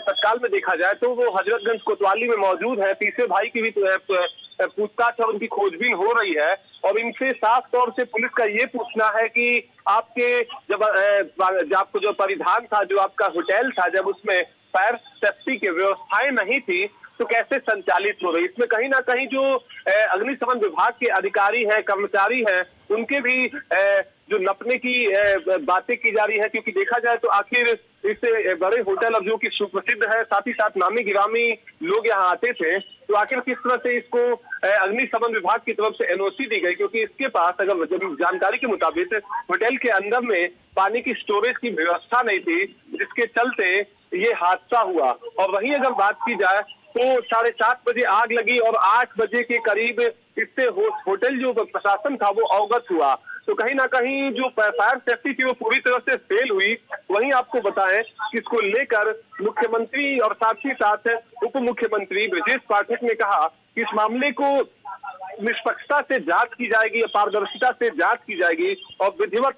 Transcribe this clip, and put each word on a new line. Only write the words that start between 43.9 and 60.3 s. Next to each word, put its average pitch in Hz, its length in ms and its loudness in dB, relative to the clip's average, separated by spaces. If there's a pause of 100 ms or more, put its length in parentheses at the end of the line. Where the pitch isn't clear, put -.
ये 226 140 2
हादसा 185 480 0
हुआ। 165 300 2 (280)
और 190 120 2
वहीं 214 240 0
अगर 262 160 2
बात 202 240 2
की - 200 -4
जाए 196 260 2 (380)
तो 254 240 2
साढ़े 233 280 0
सात 233 380 0
बजे 240 140 0
आग 220 300 2
लगी 233 260 0
और 226 160 4
आठ 226 340 4 (100)
बजे 226 240 0
के 233 160 -2
करीब 220 420 0 (380)
इससे 220 240 -4
हो-, 254 300 0 (140)
होटल 240 320 0
जो 254 140 -2
प्रशासन 202 640 -2
था 202 120 0
वो 202 180 2
अवगत 214 460 2
हुआ, 143 220 2 (320)
तो - 80 0
कहीं 233 200 -2
ना 262 120 2
कहीं 262 440 0
जो 247 180 -2
फ-, 220 120 -2
फायर 220 380 2
safety 240 360 -2
थी 262 100 -2
वो 254 80 2
पूरी 247 260 -2
तरह 247 200 2
से 262 180 0
fail 233 340 0
हुई। 202 260 0 (340)
वहीं 233 220 2
आपको 254 280 0
बताएं 196 420 2
कि 220 360 -8
इसको 226 220 -2
लेकर 214 640 0 (200)
मुख्यमंत्री 226 760 -2
और 214 160 2